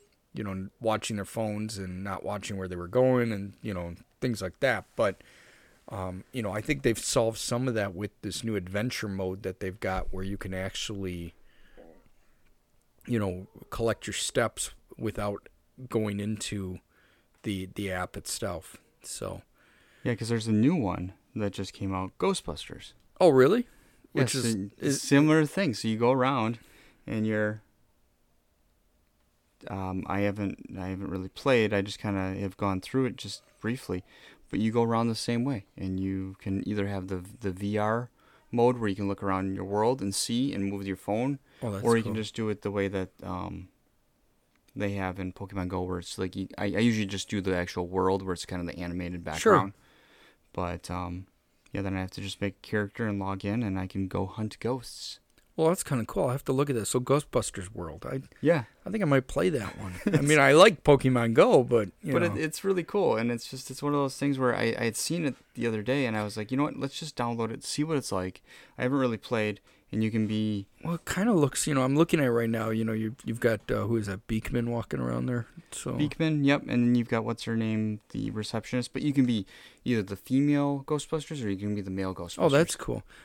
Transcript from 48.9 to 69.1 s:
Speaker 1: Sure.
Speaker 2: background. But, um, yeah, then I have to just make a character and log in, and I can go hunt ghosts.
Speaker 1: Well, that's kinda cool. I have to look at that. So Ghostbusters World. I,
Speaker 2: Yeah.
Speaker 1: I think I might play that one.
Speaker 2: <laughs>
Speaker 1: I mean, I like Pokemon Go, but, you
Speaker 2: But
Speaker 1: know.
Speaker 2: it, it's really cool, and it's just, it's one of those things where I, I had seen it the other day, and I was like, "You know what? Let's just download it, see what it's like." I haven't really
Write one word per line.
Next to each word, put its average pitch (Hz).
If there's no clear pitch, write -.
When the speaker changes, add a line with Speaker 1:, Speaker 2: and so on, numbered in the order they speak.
Speaker 1:
Sure. 202
Speaker 2:
background. 98
But, 87
um, 90
yeah, 101
then 95
I 95
have 92
to -
just 98
make 101
a -
character 107
and 101
log 98
in, 107
and 95
I 92
can 98
go 95
hunt 107
ghosts. -
Speaker 1:
Well, 160
that's 180
kinda 120
cool. 180
I 123
have 135
to 139
look 143
at 135
that. 104
So 127
Ghostbusters 120
World. 82
I, 135
Speaker 2:
Yeah. 143
Speaker 1:
I 185
think 208
I 170
might 139
play 175
that 117
one. 92
Speaker 2:
<laughs> 202
Speaker 1:
I 156
mean, 147
I 139
like 175
Pokemon 127
Go, 170
but, 127
you 151
Speaker 2:
But 170
Speaker 1:
know. 104
Speaker 2:
it, -
it's 156
really 190
cool, 160
and 117
it's 117
just, 131
it's 131
one 147
of 143
those 135
things 143
where 127
I, 113
I 117
had 113
seen 165
it 127
the 117
other 110
day, 131
and 110
I 107
was 104
like, 107
"You 131
know 143
what? -
Let's 135
just 156
download 117
it, 107
see -
what 160
it's 123
like." 92
I 123
haven't 131
really 123